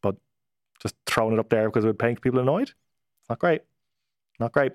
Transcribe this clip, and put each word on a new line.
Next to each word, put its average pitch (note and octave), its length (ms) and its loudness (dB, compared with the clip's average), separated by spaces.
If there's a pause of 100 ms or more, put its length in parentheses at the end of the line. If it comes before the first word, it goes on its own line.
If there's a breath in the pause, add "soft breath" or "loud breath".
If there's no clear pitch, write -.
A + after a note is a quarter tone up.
but G2+ 140 -2 (640)
just - 140 -8 (100)
throwing A2+ 280 0
it A2 60 0
up A2 100 -2
there A2 180 2
because G#2+ 160 0
it A2 40 4
would G#2+ 140 -2
make A#2 200 0
people B2+ 180 0
annoyed. D3+ 300 0
It's - 600 -20
not A#2 100 -6
great. E3+ 220 0 (800)
Not A#2 140 -4
great. C#3 220 0